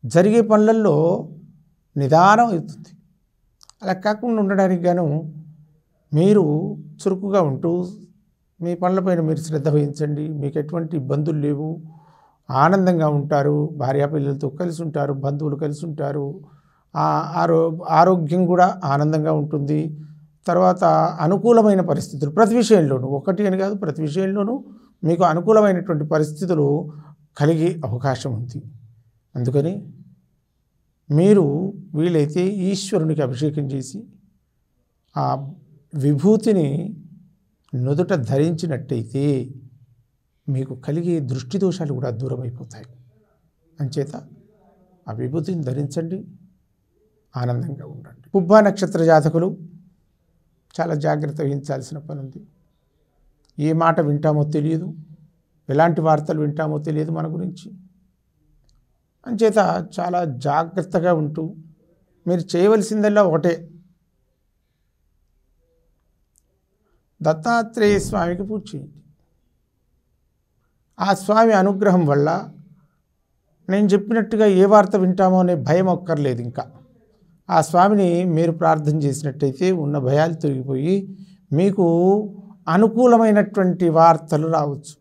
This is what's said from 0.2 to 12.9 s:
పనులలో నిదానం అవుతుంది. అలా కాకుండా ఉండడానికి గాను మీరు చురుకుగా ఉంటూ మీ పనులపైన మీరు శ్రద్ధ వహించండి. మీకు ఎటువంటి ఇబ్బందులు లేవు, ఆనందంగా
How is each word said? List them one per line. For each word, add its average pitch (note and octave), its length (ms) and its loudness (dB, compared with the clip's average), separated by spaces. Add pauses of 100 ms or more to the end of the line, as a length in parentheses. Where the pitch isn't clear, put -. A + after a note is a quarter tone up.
పనులలో G#3+ 440 4 (1040)
నిదానం F#3 540 6
అవుతుంది. - 360 -10 (880)
అలా F#3+ 120 -2 (100)
కాకుండా G#3+ 380 -2
ఉండడానికి F#3+ 460 2
గాను F3 180 2 (1040)
మీరు F#3 320 6 (580)
చురుకుగా F#3+ 380 0 (100)
ఉంటూ D#3+ 220 -2 (880)
మీ E3+ 120 -6 (100)
పనులపైన F3+ 480 0
మీరు D#3 160 -2
శ్రద్ధ D#3 300 -4
వహించండి. D3 500 -2 (160)
మీకు C#3+ 200 -4
ఎటువంటి E3 380 -6
ఇబ్బందులు D3 460 -2
లేవు, D3 240 -4 (920)
ఆనందంగా F3+ 440 4 (120)